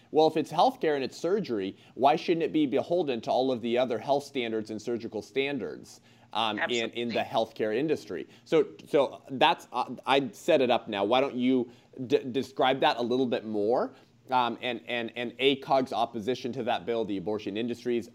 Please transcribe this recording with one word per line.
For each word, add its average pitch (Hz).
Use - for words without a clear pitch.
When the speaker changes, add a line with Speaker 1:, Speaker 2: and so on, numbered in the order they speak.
Speaker 1:
Well, 156
if 156
it's 147
healthcare 170
and 135
it's -
surgery, 127
why 139
shouldn't 170
it 139
be 151
beholden 135
to 123
all 131
of 117
the 117
other 120
health 143
standards 113
and 107
surgical 110
standards, 123
um, 107
in, 113
in 120
the 113
Speaker 2:
Absolutely. 107
Speaker 1:
healthcare 113
industry? 123
So, 160
so 135
that's, 151
uh, 120
I 131
set 156
it 120
up 117
now. 101
Why 123
don't 127
you 127
d-, 127
describe 135
that 151
a 123
little 127
bit 117
more? 113
Um, 120
and, 120
and, 117
and 120
acog's 135
opposition 117
to 127
that 107
bill, 113
the 98
abortion 104
industry's 120